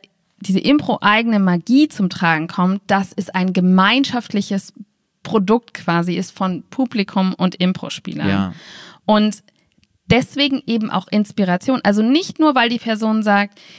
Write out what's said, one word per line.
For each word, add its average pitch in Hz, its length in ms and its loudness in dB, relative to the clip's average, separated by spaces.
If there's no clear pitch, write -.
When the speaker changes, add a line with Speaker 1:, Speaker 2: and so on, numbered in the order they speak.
Speaker 1:
diese 190 200 0
Impro-eigene 226 760 2
Magie 196 500 2
zum 185 220 -2
Tragen 165 380 0
kommt, 185 400 -2
dass 196 260 0
es - 160 -8
ein 185 220 -2
gemeinschaftliches 202 1200 0
Produkt 220 520 0
quasi 170 420 -2
ist 185 200 -6
von 185 340 -4
Publikum 196 640 -2
und 180 200 -2
Impro-Spielern. 180 760 -4
Speaker 2:
Ja. 98 260 -2
Speaker 1:
Und 214 360 2
deswegen 269 600 0
eben 226 240 -2
auch - 180 -4
Inspiration. 208 720 0
Also 202 200 2
nicht 285 360 0
nur, 311 160 4
weil 240 140 2
die 240 100 -4
Person 220 440 -2
sagt, 202 360 2